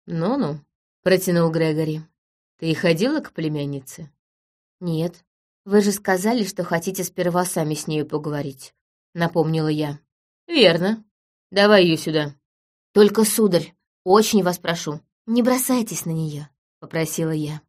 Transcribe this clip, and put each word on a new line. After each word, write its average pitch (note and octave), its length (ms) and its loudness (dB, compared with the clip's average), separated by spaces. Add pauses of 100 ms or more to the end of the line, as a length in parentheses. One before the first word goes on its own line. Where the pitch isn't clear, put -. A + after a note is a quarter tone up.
«Ну-ну», E3+ 540 -2 (420)
протянул F3+ 480 2
Грегори. D#3+ 500 -2 (580)
«Ты E3 160 -2
ходила G3 460 0
к - 120 -12
племяннице?» D3 800 -8 (680)
«Нет. E3+ 420 -4 (420)
Вы G3+ 160 4
же G3+ 120 2
сказали, G3+ 500 0
что F#3 220 -4
хотите F3 400 -4
сперва F3 400 0
сами D#3+ 300 -2
с D3 120 -8
нею D3+ 180 -2
поговорить», D3 720 -8 (400)
напомнила D#3+ 540 0
я. D3+ 320 -4 (480)
«Верно. G#3 560 2 (480)
Давай G3+ 320 6
её E3 120 2
сюда». D3+ 380 -4 (580)
«Только, G#3 320 6
сударь, F#3 500 0 (280)
очень G#3 400 4
вас F3+ 160 -2
прошу, E3+ 420 -6 (260)
не A#3 160 0
бросайтесь B3 600 -2
на E3 60 -6
неё», D3+ 380 -6 (320)
попросила D#3+ 500 -4
я. D3+ 380 -6